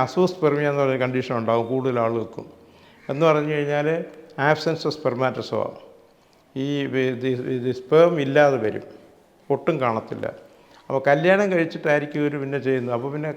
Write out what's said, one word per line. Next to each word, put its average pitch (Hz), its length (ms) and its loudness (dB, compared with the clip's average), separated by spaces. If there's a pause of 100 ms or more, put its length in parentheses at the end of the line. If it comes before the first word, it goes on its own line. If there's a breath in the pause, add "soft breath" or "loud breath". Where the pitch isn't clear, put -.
azoospermia 151 680 0
എന്ന് 143 120 0
പറയുന്ന 131 220 0
കണ്ടീഷൻ 127 360 -2
ഉണ്ടാകും 113 320 0
കൂടുതൽ 131 320 0
ആളുകൾക്കും. 113 420 -4 (640 soft breath)
എന്ന് 143 180 -2
പറഞ്ഞു 151 260 2
കഴിഞ്ഞാൽ 147 340 0 (600)
absence 160 380 -2
of 143 80 -2
spermatozoa, 120 720 -2 (960)
ഈ - 20 -4 (280)
വി-, 131 200 2
ഇത്, 123 140 -4 (300)
ഇത് 123 120 -2 (100)
സ്പേം 170 320 6 (120)
ഇല്ലാതെ 139 400 4
വരും, 104 200 -4 (680)
ഒട്ടും 160 300 -2
കാണത്തില്ല. 110 420 -2 (600 soft breath)
അപ്പോൾ 135 140 -2 (100)
കല്യാണം 185 420 4
കഴിച്ചിട്ടായിരിക്കും 156 680 0
ഇവർ 147 220 0
പിന്നെ 135 240 -4
ചെയ്യുന്നത്. 123 300 0
അപ്പോൾ 127 180 -6
പിന്നെ 151 220 -6